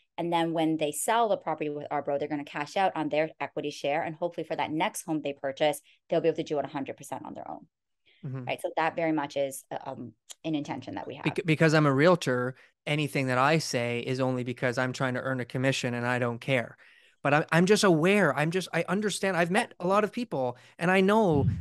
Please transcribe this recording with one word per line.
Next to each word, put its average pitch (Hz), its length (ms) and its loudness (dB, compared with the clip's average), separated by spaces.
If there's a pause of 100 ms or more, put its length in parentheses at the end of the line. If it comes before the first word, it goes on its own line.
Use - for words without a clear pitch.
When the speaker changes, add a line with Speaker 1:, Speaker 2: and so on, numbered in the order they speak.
(180)
Speaker 1:
And 170 160 -4
then 170 200 2
when 160 240 2
they 151 140 -2
sell 226 380 0
the 190 80 2
property 156 320 -4
with 147 220 -8
Arbro, 143 260 -2
they're 147 100 -4
gonna 147 160 -6
cash 147 340 -6
out 190 180 2
on 156 140 -2
their 156 200 0 (100)
equity 147 300 -6
share. 147 320 -2
And 165 140 -6
hopefully 165 320 -6
for 160 80 -6
that 147 160 -4
next 180 320 -4
home 156 180 -4
they 139 120 -4
purchase, 147 460 -2 (300)
they'll 165 120 0
be 160 80 4
able 156 80 2
to 165 60 -2
do 151 160 -4
it 135 60 -2
a - 40 -8
hundred 139 280 -8
percent - 280 -12
on - 100 -12
their - 140 -14
own. - 180 -14 (580)
Speaker 2:
Mm-hmm. 131 200 -8
Speaker 1:
Right? 127 160 -4
So 175 140 -4
that 165 200 0
very 165 160 0
much 143 260 -2
is, 139 340 -4
uh, - 140 -6
um, 127 280 -12 (300)
an 160 120 -2
intention 135 400 -6
that 95 120 -10
we 123 80 -10
have. 143 100 -6
Speaker 2:
Bec-, 165 200 -2
because 160 280 4
I'm 156 120 6
a 139 80 4
realtor, 131 640 2 (300)
anything 147 420 -2
that 127 100 2
I 147 220 4
say 120 400 -2
is 131 200 -2
only 127 240 0
because 123 340 -2
I'm 127 160 0
trying 127 220 -2
to 127 60 -4
earn 131 180 -4
a 120 60 -6
commission 131 480 0
and 120 140 -4
I 123 120 0
don't 120 200 -2
care. 127 380 -2 (460)
But 139 100 2
I'm, 156 180 4
I'm 165 140 6
just 202 180 4
aware. 180 540 6
I'm 151 140 0
just, 180 200 -2
I 170 160 -2
understand. 190 480 -2
I've 170 160 2
met 226 280 0
a 175 80 -2
lot 202 160 4
of 208 100 -2
people 135 420 -4 (240)
and 170 100 2
I 190 120 6
know 190 480 4 (120)